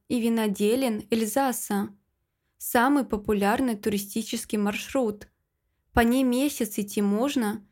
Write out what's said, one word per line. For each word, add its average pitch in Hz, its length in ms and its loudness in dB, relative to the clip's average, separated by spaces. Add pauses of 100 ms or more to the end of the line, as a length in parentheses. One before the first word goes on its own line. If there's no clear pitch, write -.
и 247 120 0
виноделин 220 920 0
Эльзаса. 226 840 -2 (600)
Самый 262 480 2
популярный 214 720 0
туристический 214 840 -4
маршрут. 214 720 -2 (640)
По - 80 4
ней 240 240 4
месяц 247 540 0
идти 202 220 -4
можно, 214 720 0